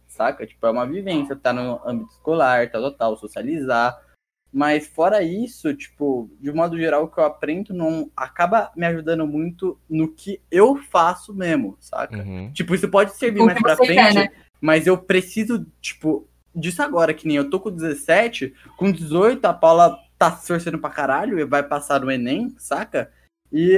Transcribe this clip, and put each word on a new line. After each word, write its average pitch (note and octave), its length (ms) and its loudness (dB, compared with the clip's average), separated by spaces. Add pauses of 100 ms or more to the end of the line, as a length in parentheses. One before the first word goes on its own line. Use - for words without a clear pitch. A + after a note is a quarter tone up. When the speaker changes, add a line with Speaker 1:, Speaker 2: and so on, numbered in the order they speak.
Speaker 1:
saca? A#2+ 360 -4
Tipo, - 220 -6
é A2+ 40 4
uma B2 140 -2
vivência, D#3 480 -4
tá B2 200 -2
no B2 340 -6
âmbito A#2 240 -8
escolar, B2+ 580 0
tal, A2+ 120 -6
tal, C#3 100 -4
tal, A2+ 260 -4
socializar. B2 800 -4 (560)
Mas D3+ 320 0
fora F#3+ 380 0
isso, F3+ 500 -6
tipo, C3+ 640 -6
de C#3 140 -8
modo E3 260 -2
geral, D#3+ 280 0
o - 20 -8
que - 100 -10
eu E3 60 2
aprendo D#3 500 -4
não D#3+ 400 -4
acaba F3+ 640 -2
me E3+ 100 -4
ajudando D#3+ 400 -2
muito E3+ 540 -6 (100)
no D#3 200 -2
que - 320 -12 (100)
eu G#3+ 240 6
faço F3+ 580 -2
mesmo, D#3+ 460 -4
saca? - 380 -10
Speaker 2:
Uhum. G2+ 340 -10
Speaker 1:
Tipo, E3+ 240 -2
isso G3 140 -2
pode G3+ 260 2
servir A3 240 -2
Speaker 3:
O A3+ 60 8
Speaker 1:
mais - 120 4
Speaker 3:
que - 60 0
Speaker 1:
pra - 140 4
Speaker 3:
você E3+ 160 4
quer, G#3+ 180 8
Speaker 1:
frente, G#3 40 4
Speaker 3:
né? G3+ 140 2 (300)
Speaker 1:
mas D#3 280 2
eu F#3 100 4
preciso, G3 680 -2 (140)
tipo, - 480 -4 (260)
disso F3 300 -4
agora, E3+ 300 2
que - 120 -10
nem D3 120 0
eu C#3+ 120 -2
tô F#3 120 -2
com G#3+ 100 -8
dezessete, E3 840 -2 (220)
com G3 160 0
dezoito, F3 540 2
a F3 80 2
Paula E3+ 440 6 (320)
tá E3+ 60 -2
se - 80 -20
esforçando E3 360 -4
pra D3+ 100 -8
caralho D3+ 500 -2
e D3+ 60 -2
vai C#3+ 180 0
passar C#3+ 380 -2
no C3 100 -4
Enem, C3 480 -4
saca? D3 520 -6 (400)
E E3 260 2